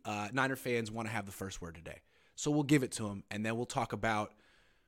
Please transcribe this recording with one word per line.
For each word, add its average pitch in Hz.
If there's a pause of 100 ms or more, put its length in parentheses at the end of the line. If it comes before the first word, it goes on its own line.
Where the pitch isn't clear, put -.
uh, 104
Niner 131
fans 117
wanna 110
have 107
the 98
first 98
word 82
today. - (340)
So -
we'll 151
give 139
it 123
to 110
'em, 98
and 107
then 113
we'll 120
talk 123
about 107 (540)